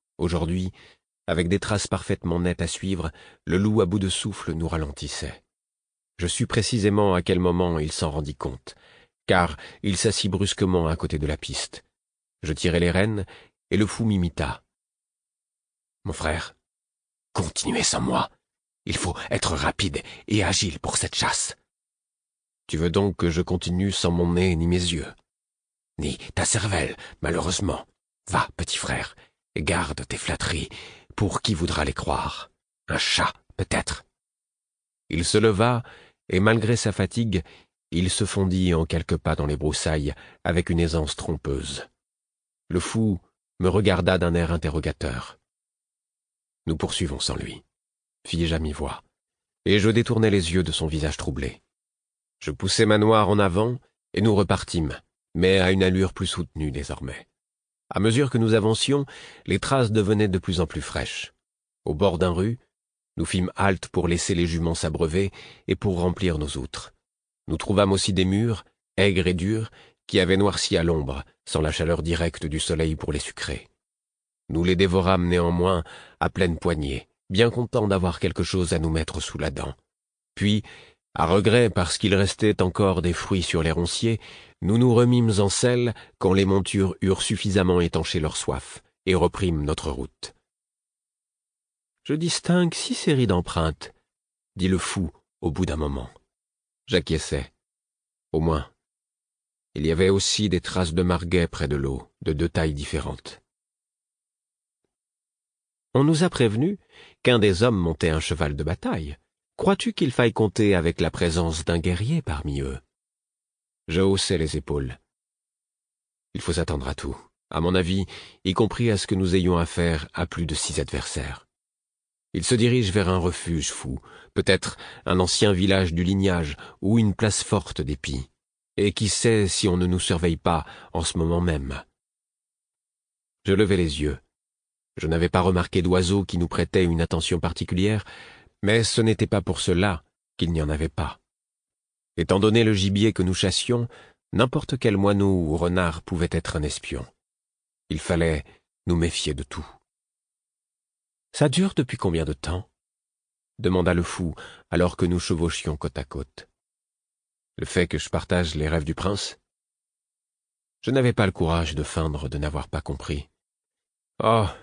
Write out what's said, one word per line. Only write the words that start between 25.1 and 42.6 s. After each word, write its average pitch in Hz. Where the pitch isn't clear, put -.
Ni 71
ta -
cervelle, 101
malheureusement. 85
Va, -
petit -
frère, -
et 76
garde 78
tes -
flatteries -
pour -
qui 110
voudra 80
les 69
croire. -
Un 78
chat, -
peut-être. -
Il 85
se -
leva, 113
et 90
malgré 110
sa 107
fatigue, 98
il 87
se 104
fondit 92
en 80
quelques 80
pas 80
dans 73
les 73
broussailles 73
avec 87
une 82
aisance 80
trompeuse. 69